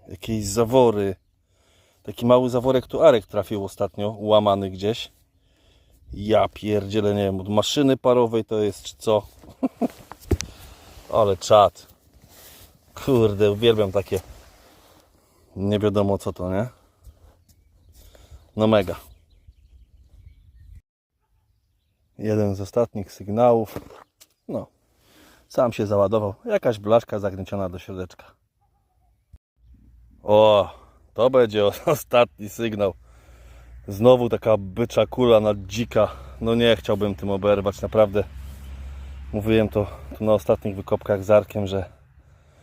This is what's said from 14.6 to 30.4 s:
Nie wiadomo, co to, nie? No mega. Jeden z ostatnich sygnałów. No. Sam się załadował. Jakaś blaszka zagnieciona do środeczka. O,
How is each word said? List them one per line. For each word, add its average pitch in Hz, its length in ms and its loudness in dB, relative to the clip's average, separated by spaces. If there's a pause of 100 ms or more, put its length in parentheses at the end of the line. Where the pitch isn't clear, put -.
Nie 101 240 -2
wiadomo, 101 380 0
co 95 160 -8
to, 90 180 -8
nie? 104 160 -4 (1900)
No 107 120 2
mega. 101 280 2 (3250)
Jeden 104 380 -2
z 101 60 -10
ostatnich 107 500 -4
sygnałów. 113 680 0 (680)
No. 156 200 -10 (800)
Sam 123 260 -2
się 107 140 -4
załadował. 101 460 0 (120)
Jakaś 147 340 -2
blaszka 107 400 0
zagnieciona 95 500 -6
do 87 100 -12
środeczka. 92 460 -14 (2000)
O, 107 500 4 (400)